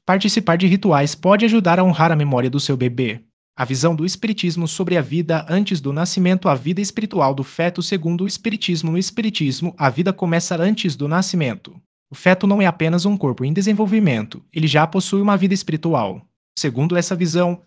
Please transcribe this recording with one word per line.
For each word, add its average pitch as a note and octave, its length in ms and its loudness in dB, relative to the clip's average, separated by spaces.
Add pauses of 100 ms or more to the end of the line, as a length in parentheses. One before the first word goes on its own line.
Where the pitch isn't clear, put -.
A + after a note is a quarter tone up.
Participar F#3+ 520 0
de F3+ 80 0
rituais E3 480 2
pode G3+ 320 2
ajudar F#3 340 4
a F#3 40 4
honrar E3+ 280 4
a D#3+ 40 2
memória C3+ 340 2
do C3+ 100 -2
seu C#3 160 0
bebê. A#2+ 460 -2 (340)
A C3 80 -6
visão C3+ 320 0
do D#3 100 -2
espiritismo F3+ 640 -2
sobre F3+ 300 -2
a D#3+ 40 2
vida D#3+ 460 -2
antes F#3+ 320 0
do C#3 140 -4
nascimento. F3+ 560 0
A C#3+ 60 4
vida D#3 260 -2
espiritual F#3+ 540 -2
do C3+ 80 -6
feto F3 400 -4
segundo F3 400 -2
o G3+ 40 -4
espiritismo. F3 640 -4
No E3 60 0
espiritismo, F3+ 800 -2
a C#3 120 0
vida E3+ 220 0
começa E3+ 480 -2
antes F#3 360 0
do C#3 120 -4
nascimento. D#3+ 680 -2 (340)
O C#3 60 -18
feto F#3 320 2
não G3+ 140 2
é G3 40 4
apenas E3 400 0
um G3+ 100 2
corpo C3 300 -2
em D3 80 0
desenvolvimento, G3 1000 0
ele D#3+ 140 0
já D3+ 220 4
possui F#3+ 340 0
uma G3+ 160 2
vida F#3 160 2
espiritual. D#3 720 -2 (320)
Segundo D3 400 -2
essa F3 180 -2
visão, F3 520 0